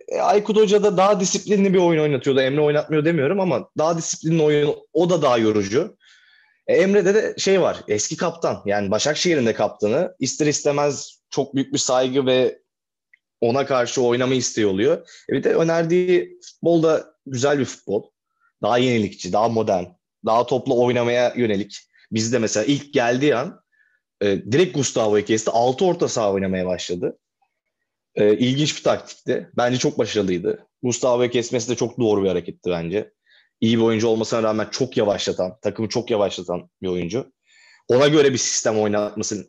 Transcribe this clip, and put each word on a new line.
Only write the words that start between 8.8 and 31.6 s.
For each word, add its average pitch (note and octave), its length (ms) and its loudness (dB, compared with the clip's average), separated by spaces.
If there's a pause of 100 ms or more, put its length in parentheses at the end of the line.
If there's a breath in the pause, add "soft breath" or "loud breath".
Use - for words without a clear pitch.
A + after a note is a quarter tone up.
Başakşehir'in D3 560 0
de G#2+ 80 2
kaptanı. A#2 640 -2
İster C3 280 -2
istemez D3 840 -2
çok C3+ 240 -4
büyük C3+ 180 -4
bir C#3 60 -4
saygı C3 480 0
ve B2+ 360 0 (800)
ona B2+ 260 0
karşı B2+ 360 0
oynama B2+ 320 2
isteği A#2 320 -2
oluyor. G#2+ 420 0 (220 loud breath)
E, - 20 -2
bir C3 120 -2
de - 100 2
önerdiği E3+ 920 0
futbol E3 360 0
da D#3 320 0 (120)
güzel C3+ 320 0
bir C3 60 0
futbol. - 460 -6 (520)
Daha A2 160 2
yenilikçi, A2+ 540 -2
daha G#2+ 160 2
modern, G#2 360 0 (420)
daha A2+ 200 2
topla B2+ 280 -2
oynamaya A#2+ 640 2
yönelik. G#2 420 -2 (340 soft breath)
Bizde A2+ 260 -2
mesela G#2+ 260 0
ilk C#3 300 -2
geldiği B2+ 420 2
an, D3 240 -6 (600)
e, G2+ 320 -2
direkt E3+ 220 2
Gustavo'yu A2 500 0
kesti. A2 260 0
Altı B2+ 340 0
orta E3+ 240 0
saha G#2+ 240 0
oynamaya F#2+ 340 -2
başladı. F2+ 520 -6 (960)
E, G#2+ 220 4
ilginç C3+ 420 0
bir - 40 -18
taktikti. - 760 -4
Bence B2 220 0
çok D3 200 -2
başarılıydı. G2 680 -2 (160)
Gustavo'yu B2 480 0
kesmesi A#2+ 400 -4